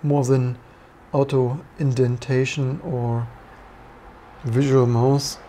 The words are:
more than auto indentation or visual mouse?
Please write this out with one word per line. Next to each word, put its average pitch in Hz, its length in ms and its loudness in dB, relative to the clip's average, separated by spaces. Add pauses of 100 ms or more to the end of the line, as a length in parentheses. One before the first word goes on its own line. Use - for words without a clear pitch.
more 143 200 2
than 127 320 2 (560)
auto 139 460 0 (220)
indentation 131 1000 -2
or 120 440 -4 (1160)
visual 131 420 2
mouse? 127 520 2 (100)